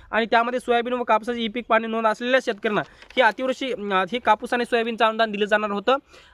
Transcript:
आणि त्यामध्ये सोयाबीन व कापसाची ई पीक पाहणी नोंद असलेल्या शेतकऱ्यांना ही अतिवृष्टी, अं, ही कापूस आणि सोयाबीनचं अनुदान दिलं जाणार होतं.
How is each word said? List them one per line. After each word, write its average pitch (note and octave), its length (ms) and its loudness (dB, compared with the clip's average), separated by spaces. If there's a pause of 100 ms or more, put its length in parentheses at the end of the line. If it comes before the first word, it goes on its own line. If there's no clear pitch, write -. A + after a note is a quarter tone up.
(120)
आणि A3+ 140 0
त्यामध्ये A#3+ 340 0
सोयाबीन A#3+ 340 0
व B3 100 -4
कापसाची A#3 400 0
ई A3+ 40 -4
पीक A3 220 -6
पाहणी A3+ 180 2
नोंद A3+ 200 -2
असलेल्या B3 380 0
शेतकऱ्यांना G#3 360 -2 (360)
ही B3 40 4
अतिवृष्टी, B3+ 500 0
अं, F#3+ 400 0
ही B3 80 -4
कापूस A3+ 340 0
आणि A#3+ 120 0
सोयाबीनचं A#3 400 0
अनुदान A3 260 0
दिलं G#3 140 -2
जाणार G#3+ 260 0
होतं. G3+ 240 0 (380)